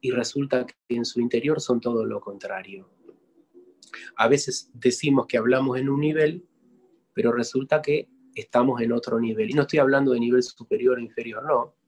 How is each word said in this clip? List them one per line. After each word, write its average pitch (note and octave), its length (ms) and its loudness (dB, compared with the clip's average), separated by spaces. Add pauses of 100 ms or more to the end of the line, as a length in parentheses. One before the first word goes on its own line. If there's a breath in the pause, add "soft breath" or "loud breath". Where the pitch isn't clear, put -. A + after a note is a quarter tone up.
y B2+ 100 -2
resulta B2+ 540 -2
que - 100 -20 (200)
en A#2+ 80 -2
su A#2+ 160 -6
interior B2 400 0
son A#2+ 220 0
todo A#2 240 -2
lo G#2+ 160 -6
contrario. F#2+ 680 -12 (1300 loud breath)
A A2+ 120 2
veces C3 460 0
decimos B2+ 540 2
que B2 100 0
hablamos B2+ 400 2
en C3+ 120 -2
un C#3 100 0
nivel, D#3 480 0 (680)
pero A#2 200 2
resulta C3 480 0
que D3+ 260 -2 (260)
estamos B2 480 0
en A#2 120 0
otro A#2+ 260 -2
nivel. A2 300 -2
Y B2+ 40 -4
no D3 100 4
estoy - 160 0
hablando C#3 340 4
de A#2+ 80 0
nivel B2 200 4
superior B2 560 -2
o A#2+ 40 -8
inferior, A#2 420 -10
no. C3+ 320 -2 (120)